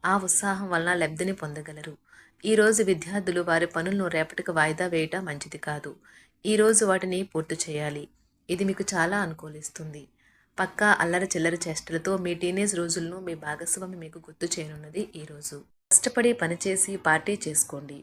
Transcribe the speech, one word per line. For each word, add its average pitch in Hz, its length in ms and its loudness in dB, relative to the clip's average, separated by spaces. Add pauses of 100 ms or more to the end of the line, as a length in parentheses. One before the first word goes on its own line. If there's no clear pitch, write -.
ఆ 180 80 4 (140)
ఉత్సాహం 196 460 0
వలన 170 280 0
లబ్ధిని 165 400 -2
పొందగలరు. 151 520 -10 (520)
ఈ 214 160 4
రోజు 214 200 6 (100)
విద్యార్థులు 180 580 0
వారి 165 260 4
పనులను 185 400 0
రేపటికి 160 440 -2
వాయిదా 156 360 2
వేయటం 165 340 0
మంచిది 147 380 -10
కాదు. 147 260 -8 (520)
ఈ 214 180 2
రోజు 220 280 6
వాటిని 185 300 2 (120)
పూర్తి 160 320 -4
చేయాలి. 147 400 -6 (440)
ఇది 180 220 0
మీకు 190 140 -2 (100)
చాలా 180 320 2
అనుకూలిస్తుంది. 156 760 -12 (560)
పక్కా 185 300 2 (160)
అల్లరి 180 320 0
చిల్లరి 170 320 0
చేష్టలతో 165 460 -2 (100)
మీ 175 180 0
టీనేజ్ 196 380 0
రోజులను 170 480 -4
మీ 165 60 -6 (120)
భాగస్వామి 170 580 -6
మీకు 160 220 -16
గుర్తు 165 300 -8
చేయనున్నది 151 480 -8 (180)
ఈ - 80 -12
రోజు. 147 280 -12 (360)
కష్టపడి 240 380 4 (100)
పనిచేసి 190 520 0 (140)
పార్టీ 160 260 4 (120)
చేసుకోండి. 147 560 -4